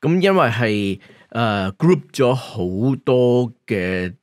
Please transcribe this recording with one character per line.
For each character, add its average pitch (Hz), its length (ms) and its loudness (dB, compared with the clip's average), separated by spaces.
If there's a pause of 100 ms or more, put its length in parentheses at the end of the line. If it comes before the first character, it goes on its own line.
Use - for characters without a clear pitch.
咁 165 180 2
因 190 160 2
為 160 120 4
係， 107 520 -2 (300)
呃， 104 440 -2
group 165 280 2 (100)
咗 127 220 2
好 110 720 -4
多 123 480 2 (160)
嘅 92 560 -4